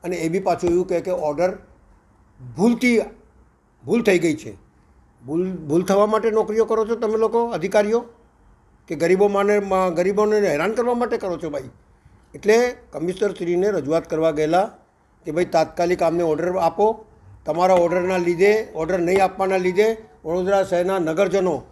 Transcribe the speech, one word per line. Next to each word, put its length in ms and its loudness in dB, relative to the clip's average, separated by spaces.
અને 120 -6
એ 140 -4
બી 100 -2
પાછું 320 0
એવું 160 0
કહે 140 -2
કે 100 -6
ઓર્ડર 460 -2
ભૂલથી, 460 2
ભૂલ 160 0
થઈ 180 4
ગઈ 160 0
છે. 220 -16
ભૂલ, 260 -4
ભૂલ 320 -2
થવા 220 2
માટે 260 0
નોકરીઓ 340 0
કરો 200 0
છો 100 -2
તમે 220 -2
લોકો, 300 0
અધિકારીઓ, 580 0
કે 80 -8
ગરીબો 320 4
માને, 320 2
મ-, 300 0
ગરીબોને 500 2
હેરાન 340 0
કરવા 200 -2
માટે 240 -2
કરો 200 -6
છો 120 -8
ભાઈ. 200 -8
એટલે 400 2
કમિશનરશ્રીને 800 -2
રજૂઆત 380 -2
કરવા 220 0
ગયેલા 400 0
કે 60 -8
ભાઈ 140 0
તાત્કાલિક 580 0
આમને 200 0
ઓર્ડર 340 -2
આપો. 480 0
તમારા 280 2
ઓર્ડરના 440 2
લીધે, 580 2
ઓર્ડર 240 -2
નહીં 240 2
આપવાના 340 0
લીધે 400 2
વડોદરા 380 0
શહેરના 360 0
નગરજનો 720 0